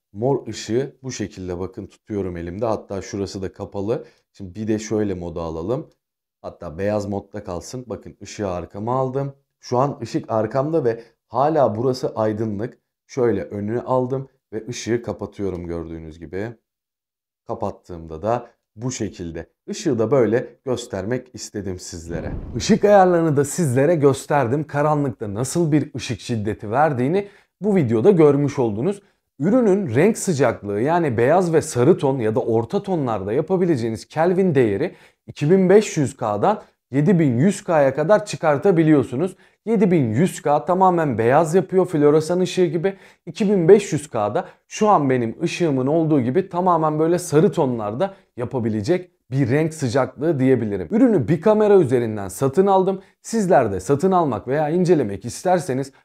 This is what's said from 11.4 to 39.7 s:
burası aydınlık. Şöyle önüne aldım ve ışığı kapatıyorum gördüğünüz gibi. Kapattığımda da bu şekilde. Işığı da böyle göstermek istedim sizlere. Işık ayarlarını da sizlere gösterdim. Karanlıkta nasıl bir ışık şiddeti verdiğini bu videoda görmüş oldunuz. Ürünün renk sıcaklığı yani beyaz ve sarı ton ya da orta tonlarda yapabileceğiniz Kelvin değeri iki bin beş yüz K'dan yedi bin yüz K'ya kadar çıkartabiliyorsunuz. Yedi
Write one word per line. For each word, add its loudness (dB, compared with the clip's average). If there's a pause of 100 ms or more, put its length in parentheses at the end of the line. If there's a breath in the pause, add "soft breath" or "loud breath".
burası -2
aydınlık. -4 (280)
Şöyle 0
önüne -6
aldım -2 (240)
ve -8
ışığı -4
kapatıyorum -8
gördüğünüz -10
gibi. -8 (960)
Kapattığımda -10
da -2 (300 loud breath)
bu -8
şekilde. -8 (200)
Işığı -2
da 0
böyle 2 (160)
göstermek -6
istedim -10
sizlere. -10 (240)
Işık 2
ayarlarını 6
da 4
sizlere 2
gösterdim. 2
Karanlıkta -2
nasıl -2
bir 0
ışık -8
şiddeti -4
verdiğini 0 (320 loud breath)
bu 0
videoda 4
görmüş 4
oldunuz. -2 (360)
Ürünün 2
renk 2
sıcaklığı -2
yani 0
beyaz 2
ve 4
sarı 2
ton 0
ya 0
da 0
orta -2
tonlarda -4
yapabileceğiniz 0
Kelvin 0
değeri 2 (320 loud breath)
iki -2
bin 4
beş 4
yüz -2
K'dan 0 (280 loud breath)
yedi 4
bin 2
yüz 0
K'ya 2
kadar 2
çıkartabiliyorsunuz. 2 (300 soft breath)
Yedi 4